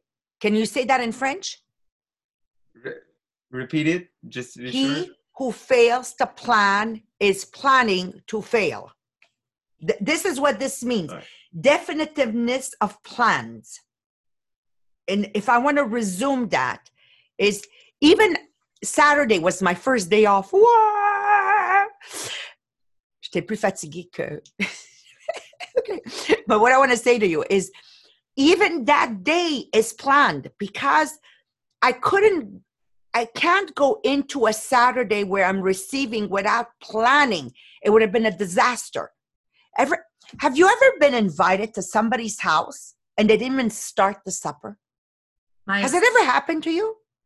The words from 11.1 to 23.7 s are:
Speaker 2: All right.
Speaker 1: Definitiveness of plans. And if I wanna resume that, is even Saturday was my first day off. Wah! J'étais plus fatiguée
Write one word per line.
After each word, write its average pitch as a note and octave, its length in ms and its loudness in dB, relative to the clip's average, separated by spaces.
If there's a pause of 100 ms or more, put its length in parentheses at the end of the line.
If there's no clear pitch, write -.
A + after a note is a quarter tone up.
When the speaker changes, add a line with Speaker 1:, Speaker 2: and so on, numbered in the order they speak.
Speaker 2:
All - 60 -14
right. - 80 -18 (320)
Speaker 1:
Definitiveness C4 1120 -2 (100)
of G#3 220 -6
plans. B2 760 -4 (1300)
And G3+ 260 -4
if G#3 160 -4
I A#3+ 80 4
wanna C#4+ 260 2
resume A#3 680 -4
that, B2+ 400 -4 (480)
is G3+ 260 0 (380)
even F4 360 6 (460)
Saturday G#3 560 2
was F3+ 220 -2
my F3+ 120 2
first G#3 360 -2
day G#3+ 160 4
off. G3 280 2
Wah! G4+ 1300 2 (1400)
J'étais E3 220 -6
plus G#3+ 160 -8
fatiguée F3 500 -6